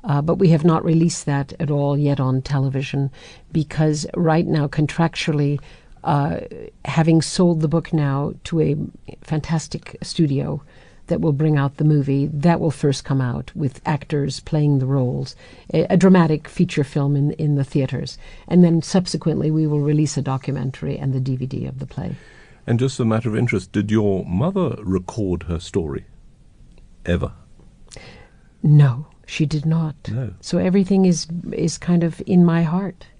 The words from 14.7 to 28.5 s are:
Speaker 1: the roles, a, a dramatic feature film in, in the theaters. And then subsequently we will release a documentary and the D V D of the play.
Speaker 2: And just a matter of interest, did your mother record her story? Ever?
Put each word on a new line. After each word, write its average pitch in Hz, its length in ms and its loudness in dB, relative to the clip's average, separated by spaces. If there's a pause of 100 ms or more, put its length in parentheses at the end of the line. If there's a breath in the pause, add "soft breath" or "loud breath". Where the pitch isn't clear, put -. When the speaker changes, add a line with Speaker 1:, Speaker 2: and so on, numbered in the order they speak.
Speaker 1:
the 131 80 0
roles, 135 500 -2 (380 loud breath)
a, 160 160 2
a 185 80 4
dramatic 170 500 4
feature 170 360 -2
film 143 320 0
in, 143 180 0
in 147 220 0
the 139 80 0
theaters. 135 560 -4 (280 loud breath)
And 180 160 6
then 165 200 4
subsequently 160 680 -2
we 156 160 2
will 147 140 0
release 147 380 0
a 135 40 -2
documentary 135 800 -4
and 139 140 -2
the 131 60 -2
D 131 160 -2
V 131 120 -6
D 135 180 -6
of 131 140 -12
the 135 80 -10
play. - 280 -8 (520 loud breath)
Speaker 2:
And 120 120 0
just 135 200 -2
a 123 60 0
matter 110 240 0
of 107 60 -2
interest, 117 360 -2
did 104 180 0
your 104 360 2
mother 156 580 0
record 92 600 -2
her 85 160 -4
story? 76 460 -4 (1000)
Ever? 87 260 0 (1300 loud breath)